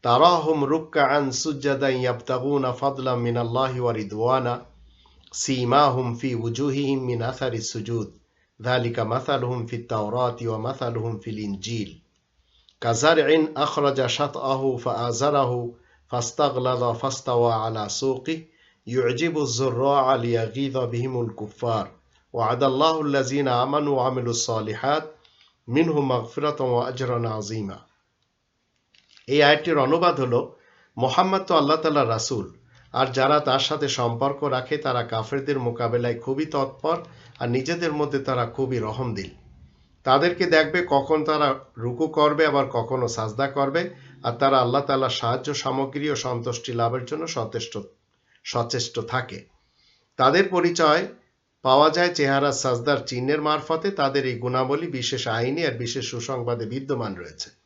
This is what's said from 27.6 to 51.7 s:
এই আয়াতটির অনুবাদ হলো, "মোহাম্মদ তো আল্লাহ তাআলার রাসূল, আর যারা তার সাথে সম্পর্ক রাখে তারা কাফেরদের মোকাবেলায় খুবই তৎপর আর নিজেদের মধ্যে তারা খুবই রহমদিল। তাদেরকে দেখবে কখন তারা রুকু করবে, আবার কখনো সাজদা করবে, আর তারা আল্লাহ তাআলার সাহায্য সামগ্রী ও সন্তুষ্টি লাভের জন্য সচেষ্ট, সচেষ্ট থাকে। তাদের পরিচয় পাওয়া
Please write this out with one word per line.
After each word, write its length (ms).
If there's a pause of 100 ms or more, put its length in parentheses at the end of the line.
এই 160
আয়াতটির 340
অনুবাদ 420
হলো, 360 (420)
"মোহাম্মদ 440
তো 160
আল্লাহ 200
তাআলার 320
রাসূল, 460 (360)
আর 160
যারা 320
তার 200
সাথে 280
সম্পর্ক 560
রাখে 340
তারা 260
কাফেরদের 560
মোকাবেলায় 600
খুবই 260
তৎপর 600 (340)
আর 100
নিজেদের 440
মধ্যে 260
তারা 260
খুবই 340
রহমদিল। 500 (720)
তাদেরকে 420
দেখবে 440
কখন 360
তারা 340 (180)
রুকু 300
করবে, 400
আবার 180
কখনো 420
সাজদা 400
করবে, 460 (300)
আর 100
তারা 260
আল্লাহ 220
তাআলার 280
সাহায্য 440
সামগ্রী 560
ও 60
সন্তুষ্টি 580
লাভের 320
জন্য 220
সচেষ্ট, 500 (680)
সচেষ্ট 560
থাকে। 460 (720)
তাদের 340
পরিচয় 580 (540)
পাওয়া 280